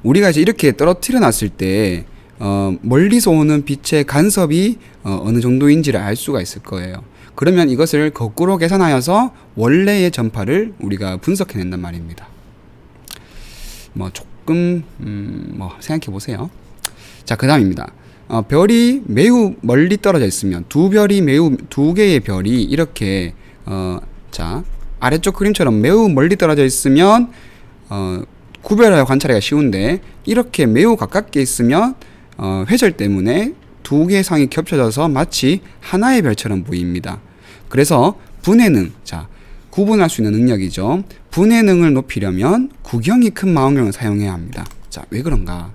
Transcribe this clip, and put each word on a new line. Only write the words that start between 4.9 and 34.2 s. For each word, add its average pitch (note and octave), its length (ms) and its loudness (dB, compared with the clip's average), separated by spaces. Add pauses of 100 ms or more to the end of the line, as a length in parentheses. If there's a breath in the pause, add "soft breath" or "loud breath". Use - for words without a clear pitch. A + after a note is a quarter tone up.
어, G2 220 -6
어느 A2+ 160 0
정도인지를 C3+ 580 2
알 G#2 160 -4
수가 B2+ 260 -4
있을 - 200 -12
거예요. F#2 420 -12 (320 loud breath)
그러면 E3+ 340 2
이것을 D3+ 420 0
거꾸로 D#3+ 440 -2
계산하여서 F3 800 0 (240 loud breath)
원래의 F3+ 540 2
전파를 B2 680 -4
우리가 F#2+ 380 -6
분석해낸단 F#2 640 -4
말입니다. E2+ 480 -12 (1600 loud breath)
뭐 F#2+ 180 -10
조금, F3 760 -4 (180)
음, G2+ 540 -10
뭐 F#2+ 260 -12
생각해 D#3 320 -8
보세요. G2+ 360 -10 (760 loud breath)
자, A#2 100 -2
그 B2+ 100 -4
다음입니다. G2+ 460 2 (360 soft breath)
어, A2+ 140 -2
별이 A#3 640 2
매우 G#3+ 560 2
멀리 D3+ 360 2
떨어져 E3+ 280 2
있으면, F2+ 440 -4
두 F3 200 2
별이 G3+ 320 2
매우, D3 340 2 (140)
두 D3 240 0
개의 F#3 280 2
별이 G#2 420 -2
이렇게, G2 680 -4 (320 soft breath)
어, F#2 340 -8 (320)
자, F2 320 -8 (360)
아래쪽 E3 360 -2
그림처럼 D#3+ 460 0
매우 G3 280 4
멀리 D#3+ 260 2
떨어져 D#3 300 2
있으면, F#3 680 4 (580 loud breath)
어, F#2+ 320 -6 (420)
구별하여 G3+ 420 4
관찰하기가 C3 360 2
쉬운데, C#3 600 0 (240 loud breath)
이렇게 A3+ 400 0
매우 E3 300 4
가깝게 D3+ 460 -2
있으면, D3 540 0 (420 loud breath)
어, F#2+ 320 -4
회절 G#3+ 240 2
때문에 G#2+ 600 0 (300)
두 D3+ 240 0
개의 G3 160 2